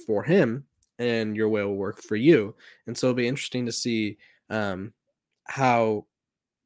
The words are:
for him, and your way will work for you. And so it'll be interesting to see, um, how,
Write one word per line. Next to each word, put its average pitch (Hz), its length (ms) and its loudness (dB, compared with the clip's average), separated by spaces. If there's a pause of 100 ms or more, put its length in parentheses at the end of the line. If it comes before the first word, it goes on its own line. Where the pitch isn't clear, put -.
for 104 160 0
him, 143 420 2 (320)
and 113 380 -2
your 107 140 2
way 107 140 0
will 101 120 -2
work 98 260 -6
for - 140 -4
you. 117 400 4 (320)
And 120 100 -8
so 127 100 0
it'll 123 100 0
be 120 100 0
interesting 123 380 -4
to 113 80 -6
see, 110 440 -2 (320)
um, 101 440 -4 (520)
how, 117 600 0 (600)